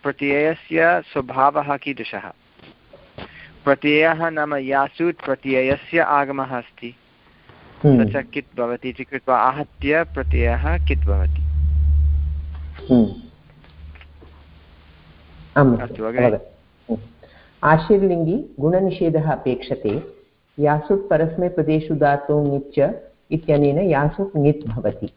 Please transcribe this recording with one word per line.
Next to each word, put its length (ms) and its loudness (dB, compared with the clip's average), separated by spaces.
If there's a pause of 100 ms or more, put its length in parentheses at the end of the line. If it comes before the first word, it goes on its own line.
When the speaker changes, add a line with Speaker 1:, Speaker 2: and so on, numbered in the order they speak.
Speaker 1:
प्रत्ययस्य 960 0 (120)
स्वभावः 640 0
कीदृशः? 540 -10 (1300)
प्रत्ययः 640 2
नाम 260 -4
यासूट् 680 -2
प्रत्ययस्य 760 -2
आगमः 580 0
अस्ति। 380 -14 (880)
Speaker 2:
हम्म। 260 6
Speaker 1:
स 40 -6
च 200 -4
कित् 240 -10
भवति 320 -4
इति 140 -12
कृत्वा 340 -2
आहत्य 680 0
प्रत्ययः 840 0
कित् 120 0
भवति। 420 0 (1500)
Speaker 2:
हम्म। 180 6 (2500)
आम्, 220 6
Speaker 1:
अस्तु, 240 -10
अग्रे। 220 0
Speaker 2:
अवगतम्। 720 -4
हम्म। 40 -12 (640)
आशीर्लिङ्गि 960 2
गुणनिषेधः 720 0
अपेक्षते। 720 -4 (560)
यासुट् 500 0
परस्मैपदेषु 840 0
धातोः 580 0
ङिच्च 420 -2 (360)
इत्यनेन 480 2
यासुट् 580 0
ङित् 300 2
भवति। 500 -6